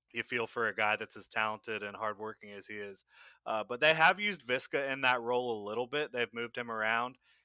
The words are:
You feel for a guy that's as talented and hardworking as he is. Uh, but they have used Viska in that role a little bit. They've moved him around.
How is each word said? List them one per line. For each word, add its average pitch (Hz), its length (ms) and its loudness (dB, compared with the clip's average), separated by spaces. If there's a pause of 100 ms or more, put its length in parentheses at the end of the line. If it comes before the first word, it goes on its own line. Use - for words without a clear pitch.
(140)
You 113 100 -4
feel 117 240 -2
for 117 200 -2
a 101 80 -2
guy 107 200 4
that's 107 220 -6
as 98 100 -12
talented 107 560 -2
and 101 120 -6
hardworking 107 560 -6
as 101 160 -12
he 107 80 -10
is. 101 280 -10 (420)
Uh, 110 220 0
but 123 140 -4
they 151 120 8
have 170 260 6
used 202 280 -2
Viska 135 440 0
in 135 100 -4
that 127 200 4
role 120 400 0
a 101 60 -8
little 113 200 -2
bit. 143 240 -4
They've 120 220 -2
moved 117 240 -6
him 120 140 -6
around. 113 460 0 (280)